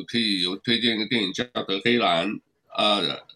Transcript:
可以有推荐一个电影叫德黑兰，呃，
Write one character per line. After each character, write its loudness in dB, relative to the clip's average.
可 -4
以 0
有 -2
推 0
荐 2
一 -2
个 -4
电 0
影 -2
叫 -4
德 -2
黑 2
兰， 2
呃， 0